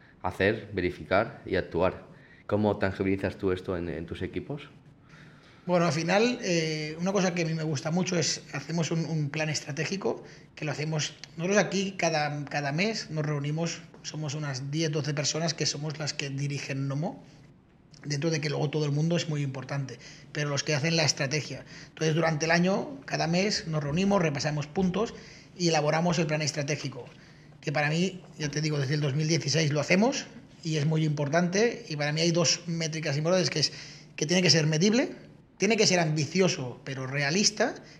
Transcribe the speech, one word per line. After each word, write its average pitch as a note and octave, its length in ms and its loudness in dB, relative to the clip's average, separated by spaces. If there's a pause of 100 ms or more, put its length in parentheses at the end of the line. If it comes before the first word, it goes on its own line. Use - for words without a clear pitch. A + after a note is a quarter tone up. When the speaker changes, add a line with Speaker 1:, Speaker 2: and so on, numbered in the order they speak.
(220)
Speaker 1:
hacer, G2 520 0
verificar F#2 720 0
y F#2 100 0
actuar. F2 460 0 (440)
¿Cómo G#2 300 2
tangibilizas G2 640 0
tú F#2+ 140 0
esto F#2 260 -4
en, E2+ 100 -4
en E2 160 -6
tus E2+ 160 -10
equipos? F#2 480 -8 (960)
Speaker 2:
Bueno, F3 200 4
al E3 80 2
final, G3 480 2
eh, D#3+ 580 -2
una F3+ 120 0
cosa F#3 220 2
que F3+ 60 0
a E3 60 0
mí D#3+ 80 -2
me D#3+ 80 -4
gusta D#3 280 -2
mucho F3 280 0
es, - 240 0 (100)
hacemos E3 380 -2
un, E3 160 0
un D3+ 240 -2
plan D#3 180 -2
estratégico, D#3 720 -4 (320)
que D#3 120 -8
lo D3 60 -2
hacemos, D3+ 420 -2 (240)
nosotros F#3 180 2
aquí G3 400 2
cada, D3 480 0
cada C#3+ 260 -2
mes G3 400 -2
nos D#3 140 -4
reunimos, D3+ 560 -4 (220)
somos D3+ 320 -8
unas C#3 360 -6
diez, D#3 220 0
doce D3+ 220 -2
personas D#3 400 -2
que D3 100 -2
somos D3 340 -4
las D3+ 140 -4
que C#3+ 160 -6
dirigen C#3 580 -4
Nomo, C#3 380 -4 (800)
dentro D3 240 -2
de D#3 140 0
que D3+ 80 -2
luego C#3+ 180 0
todo D3+ 160 0
el D3 80 0
mundo D#3+ 240 2
es E3+ 140 0
muy D3 100 -2
importante, C3+ 580 -6 (340)
pero D3 180 -2
los C#3 140 0
que D3+ 100 2
hacen E3 220 2
la D#3+ 80 4
estrategia. C3+ 600 -2 (240)
Entonces, D#3+ 260 0
durante D#3+ 300 2
el D#3+ 60 0
año, F3+ 560 2
cada D3 200 -2
mes F#3 400 0
nos D#3 160 -2
reunimos, F#3 380 2
repasamos D3 460 0
puntos F#3+ 480 0 (420)
y - 120 2
elaboramos D#3+ 500 2
el E3+ 80 2
plan D3+ 160 -2
estratégico, C#3 640 -4 (560)
que D3+ 100 -2
para D3 160 2
mí, F3 320 0 (180)
ya D3+ 120 -4
te D3 100 -2
digo, D3+ 180 0
desde C#3 180 0
el D3 40 0
dos C#3+ 140 0
mil D#3 140 0
dieciséis D#3 440 2
lo D3 80 2
hacemos G#3 460 4 (360)
y D#3 140 -2
es C#3+ 80 2
muy D#3 220 4
importante, E3+ 840 2
y D#3 80 -6
para D3 160 0
mí D#3 80 0
hay E3+ 120 4
dos E3 340 2
métricas D#3+ 500 -2
importantes, E3 320 2
que D3+ 120 -2
es C#3 120 2 (440)
que D#3 100 0
tiene F3+ 160 6
que F3 80 6
ser D3+ 160 6
medible, G3+ 460 4 (440)
tiene G#3+ 200 2
que G#3 100 6
ser F3+ 140 6
ambicioso D#3 840 2
pero C3+ 220 -6
realista D3+ 680 2 (220)